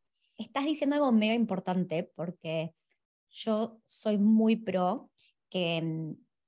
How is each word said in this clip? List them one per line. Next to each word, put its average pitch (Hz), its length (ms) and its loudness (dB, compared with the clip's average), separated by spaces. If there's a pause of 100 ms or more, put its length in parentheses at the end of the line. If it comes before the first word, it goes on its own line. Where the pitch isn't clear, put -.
(360)
estás 277 300 -6
diciendo 294 300 0
algo 285 160 2
mega 214 220 4
importante, 180 800 -2
porque 160 600 -6 (560)
yo 220 560 -4
soy 208 320 -2
muy 220 380 6
pro 185 540 -2 (400)
que, 170 320 -2
mm, 160 300 -4 (360)